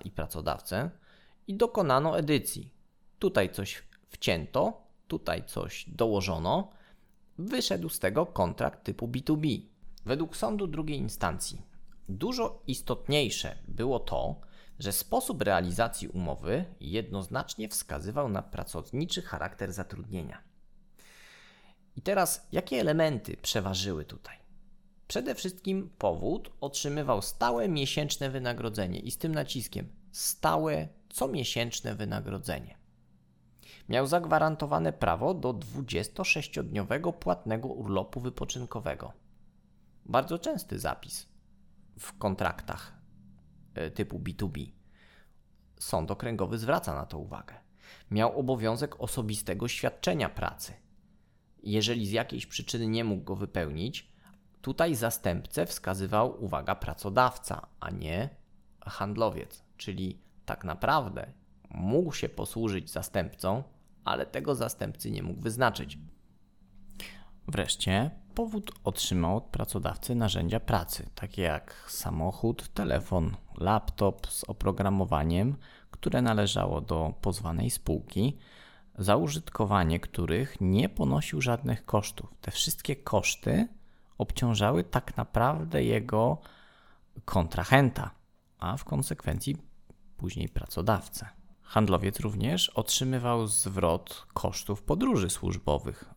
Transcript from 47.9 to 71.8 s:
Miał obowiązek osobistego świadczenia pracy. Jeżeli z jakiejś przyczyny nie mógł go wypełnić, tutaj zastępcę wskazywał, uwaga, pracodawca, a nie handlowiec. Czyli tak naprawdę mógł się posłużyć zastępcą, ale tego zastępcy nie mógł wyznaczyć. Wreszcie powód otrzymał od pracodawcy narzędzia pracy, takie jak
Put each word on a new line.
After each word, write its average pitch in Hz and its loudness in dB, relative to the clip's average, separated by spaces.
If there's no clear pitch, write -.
Miał 113 4
obowiązek 127 0
osobistego 107 -2
świadczenia 127 0
pracy. - -6
Jeżeli 107 2
z 98 -2
jakiejś 113 -2
przyczyny - -4
nie 113 2
mógł 101 0
go 98 -4
wypełnić, 92 -4
tutaj 160 2
zastępcę 110 0
wskazywał, 107 0
uwaga, 80 0
pracodawca, - 0
a - -6
nie 87 -2
handlowiec. - -2
Czyli 92 -6
tak - -6
naprawdę 131 0
mógł 139 0
się - -2
posłużyć 107 -2
zastępcą, 98 -2
ale 131 0
tego 135 -2
zastępcy 113 -4
nie 98 -4
mógł 87 -6
wyznaczyć. 107 0
Wreszcie 101 2
powód 220 -2
otrzymał 90 2
od 117 -4
pracodawcy - -2
narzędzia 95 2
pracy, - 0
takie 101 -6
jak 78 -2